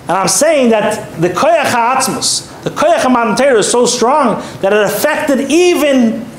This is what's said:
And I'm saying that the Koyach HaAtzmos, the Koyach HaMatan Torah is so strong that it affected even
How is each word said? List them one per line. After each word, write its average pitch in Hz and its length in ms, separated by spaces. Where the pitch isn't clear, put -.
And 165 120
I'm 190 140
saying 277 400
that - 500
the 170 100
Koyach 285 360
HaAtzmos, - 960
the - 60
Koyach 311 320
HaMatan 233 360
Torah 254 220
is 180 100
so 240 160
strong 240 560
that 196 100
it 214 100
affected 277 720
even 277 720